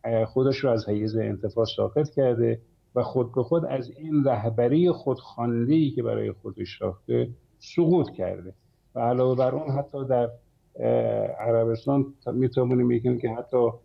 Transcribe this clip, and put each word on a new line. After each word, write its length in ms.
اه، 200
خودش 320
رو 140
از 180
حیز 280
انتفاع 480
ساقط 340
کرده 500
و 80
خود 320
به 80
خود 220
از 260
این 340
رهبری 640
خودخوانده‌ای 1000
که 120
برای 300
خودش 460
ساخته 500
سقوط 520
کرده 420
و 60
علاوه 380
بر 160
اون 160
حتی 340
در، 240
اه، 140
عربستان 800
تا-، 80
می‌توانیم 560
بگیم 300
که 100
حتی 400